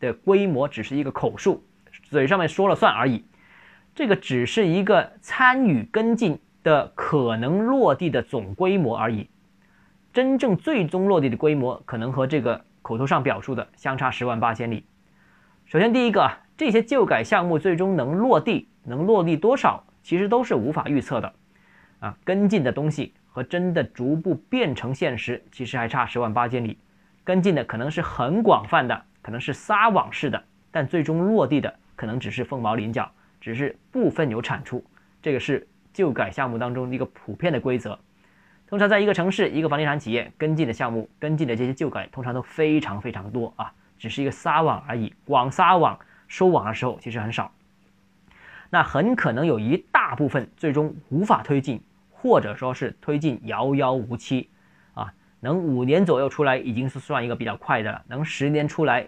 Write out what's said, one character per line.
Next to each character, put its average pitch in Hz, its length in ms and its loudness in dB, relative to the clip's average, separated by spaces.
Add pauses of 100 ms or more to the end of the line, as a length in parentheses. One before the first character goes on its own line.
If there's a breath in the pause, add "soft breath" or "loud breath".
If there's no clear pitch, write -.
的 123 120 -2
规 196 320 2
模 143 220 0
只 113 160 -8
是 131 140 -6
一 143 80 -2
个 135 80 -6
口 - 260 -4
数， - 240 0 (400)
嘴 143 240 2
上 190 100 4
面 170 120 0
说 196 180 0
了 190 80 4
算 185 180 4
而 117 160 0
已。 117 160 -2 (720 soft breath)
这 285 140 -2
个 196 80 4
只 123 280 -2
是 208 220 0
一 175 160 2
个 190 380 2
参 262 440 2
与 139 280 2
跟 226 240 2
进 196 200 2 (280)
的 147 320 4
可 120 400 0
能 156 280 0
落 233 300 4
地 170 160 -2
的 127 100 0
总 107 360 -6
规 185 200 2
模 117 220 0
而 113 140 0
已， 110 180 -6 (840 soft breath)
真 262 240 2
正 233 200 2
最 247 280 0
终 185 220 0
落 190 140 4
地 139 80 2
的 113 80 -2
规 151 180 2
模 127 320 -2
可 123 100 -8
能 117 160 -4
和 131 140 0
这 143 140 0
个 117 240 -2 (180)
口 117 160 -6
头 135 80 -2
上 143 160 2
表 113 180 -2
述 131 140 -8
的 117 100 -6 (120)
相 135 200 -6
差 131 140 -2
十 123 140 -6
万 120 160 -2
八 117 120 2
千 117 160 -6
里。 110 160 -6 (840 soft breath)
首 - 120 -2
先 220 140 4
第 247 160 4
一 - 20 4
个 196 120 4
啊， - 180 0 (160)
这 285 160 0
些 226 100 6
旧 233 240 2
改 117 160 2
项 175 240 2
目 170 100 2
最 175 200 2
终 190 180 0
能 143 220 0
落 214 240 4
地， 180 280 -2 (140)
能 135 240 -4
落 208 160 4
地 165 140 2
多 226 200 2
少， 131 280 0 (180)
其 170 160 -2
实 202 100 0
都 240 140 2
是 226 140 0
无 120 160 -2
法 147 160 -4
预 139 120 0
测 113 200 -4
的。 95 120 -8 (680 soft breath)
啊， 107 240 -10
跟 196 240 2
进 190 140 2
的 123 80 2
东 147 200 -2
西 147 240 -8 (160)
和 127 120 -8
真 175 300 -2
的 165 100 0
逐 127 320 -2
步 160 200 -2
变 208 400 -2
成 123 200 -6
现 131 220 -2
实， 120 340 -8
其 - 140 -12
实 120 140 -6
还 117 100 -2
差 123 160 -2
十 120 160 -4
万 110 140 -2
八 120 120 2
千 120 160 -4
里。 107 140 -6 (480 soft breath)
跟 185 160 2
进 180 140 2
的 127 100 0
可 - 140 -8
能 131 120 -4
是 160 120 -4
很 160 400 -2
广 135 260 4
泛 151 180 2
的， 117 160 -4 (200)
可 104 100 -12
能 120 80 -8
是 135 140 -6
撒 214 340 2
网 160 240 2
式 - 160 -4
的， 107 160 -4 (260)
但 135 160 -2
最 165 160 0
终 160 220 0
落 202 220 4
地 135 160 2
的 104 120 -6 (220)
可 120 100 -8
能 117 140 -4
只 107 100 -6
是 120 140 -6
凤 131 160 -8
毛 110 140 0
麟 113 180 -4
角， 117 180 -4 (300 soft breath)
只 113 140 -10
是 139 200 -4 (160)
部 226 200 0
分 156 180 0
有 113 140 -4
产 139 200 -6
出。 - 220 -10 (380 soft breath)
这 156 100 -2
个 123 80 0
是 - 260 -2 (280)
旧 175 180 2
改 110 180 -2
项 131 200 -4
目 117 80 -6
当 123 160 -4
中 127 160 -6
的 127 40 -4
一 127 40 -6
个 131 80 -4
普 - 260 -16
遍 165 180 -2
的 135 80 0
规 123 200 -2
则。 104 200 -8 (680 soft breath)
通 202 120 -4
常 208 80 4
在 202 140 4
一 208 60 2
个 208 80 2
城 175 180 0
市， 190 160 0
一 143 140 -2
个 160 80 0
房 143 80 0
地 156 80 0
产 147 120 -2
企 110 140 -6
业 117 240 -2
跟 156 180 0
进 156 120 2
的 113 80 -4
项 123 180 -4
目， 113 160 -4 (100)
跟 151 160 -2
进 147 140 0
的 117 80 -2
这 123 80 -2
些 127 80 -2
旧 139 160 -4
改， 101 200 -8
通 - 140 -12
常 120 120 -6
都 127 80 -4
非 156 360 0
常 104 220 -4
非 120 100 -8
常 104 200 -12
多 117 260 -4
啊， 113 160 -10 (240 soft breath)
只 - 140 -12
是 - 100 -6
一 139 60 0
个 135 40 0
撒 156 300 0
网 135 260 0
而 117 80 -6
已。 113 200 -6 (100)
广 135 260 2
撒 180 280 6
网、 123 200 2 (300 soft breath)
收 185 200 2
网 127 180 2
的 110 80 -4
时 - 100 -6
候 120 160 -4
其 120 100 -12
实 113 80 -6
很 110 140 -4
少。 107 180 -6 (1200 loud breath)
那 170 140 2
很 220 340 0
可 147 160 0
能 135 140 0
有 131 120 2
一 117 200 0 (120)
大 226 240 2
部 143 140 0
分 123 180 -2 (120)
最 151 140 -2
终 151 220 0 (140)
无 160 160 0
法 214 180 2
推 139 180 0
进， 127 200 -4 (300)
或 220 300 4
者 104 160 -4
说 127 180 -6
是 - 260 -6
推 147 180 -2
进 147 260 -2
遥 113 320 -2
遥 131 160 2
无 120 240 -4
期 127 340 -4 (440 soft breath)
啊， 113 200 -10 (240 soft breath)
能 139 180 -2
五 139 280 0
年 156 200 4
左 156 140 4
右 135 100 2
出 147 140 -4
来 135 140 2
已 127 160 -6
经 127 160 -2
是 131 100 -8
算 127 260 -4
一 120 40 -4
个 117 80 -4
比 120 80 -8
较 104 120 -6
快 120 260 0
的 107 100 -4
了， - 160 -12
能 135 160 -6
十 143 260 -4
年 147 160 0
出 151 180 -2
来 123 240 2